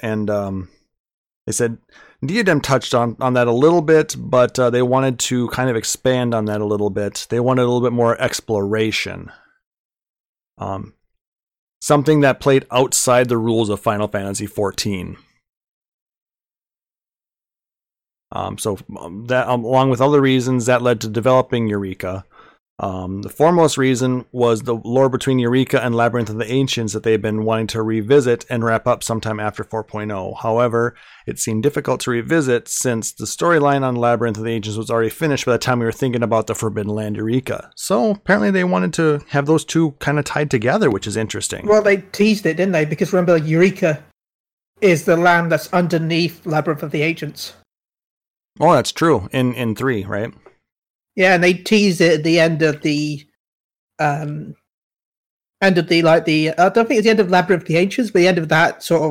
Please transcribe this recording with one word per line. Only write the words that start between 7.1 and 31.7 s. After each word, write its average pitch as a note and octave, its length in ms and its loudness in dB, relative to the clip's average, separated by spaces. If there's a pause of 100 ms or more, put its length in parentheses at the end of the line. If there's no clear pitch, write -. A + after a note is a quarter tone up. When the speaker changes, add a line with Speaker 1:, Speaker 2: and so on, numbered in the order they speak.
Speaker 1:
They A#2 100 -2
wanted B2+ 220 2
a B2 60 2
little B2 200 0
bit A#2 60 -2
more A#2 260 2
exploration. G#2 1120 -4 (1300)
Um, G2 380 -10 (840)
something D3 420 2
that C3+ 180 2
played C3+ 320 2
outside B2+ 580 2
the A#2+ 80 0
rules A2+ 320 0
of G2+ 100 -2
Final G#2 280 -2
Fantasy G2 400 -6
fourteen. F#2+ 680 -6 (3250)
Um, F#2+ 260 -8
so, G2+ 200 -6 (220)
um, G2 280 -14
that, B2 200 -2
um, A#2+ 160 -2
along C3 260 2
with B2 120 0
other C#3+ 200 4
reasons, B2+ 440 2
that B2 160 2
led A#2+ 200 2
to A#2+ 60 -6
developing A#2 600 2
Eureka. F#2+ 580 -6 (540)
Um, F#2+ 440 -6
the G2+ 60 -10
foremost E3 460 4
reason B2+ 560 0
was A#2 300 2
the A#2+ 140 -2
lore B2 340 2
between B2+ 300 0
Eureka B2 440 0
and A#2+ 120 -2
Labyrinth A#2 340 0
of G#2+ 80 -8
the A2+ 140 -4
Ancients B2 420 -2
that G#2+ 80 -4
they A2+ 120 0
had G#2+ 100 0
been G#2+ 200 -2
wanting A2 240 0
to A2+ 140 -6
revisit A#2 680 2
and A#2+ 120 -2
wrap A2+ 220 0
up B2 180 0
sometime A2 360 -6
after G#2+ 240 -6
four A2 200 -8
point G#2+ 280 -10
oh. F#2+ 240 -8
However, A#2 580 0 (320)
it A#2+ 140 -8
seemed A2 240 -4
difficult C3+ 380 -2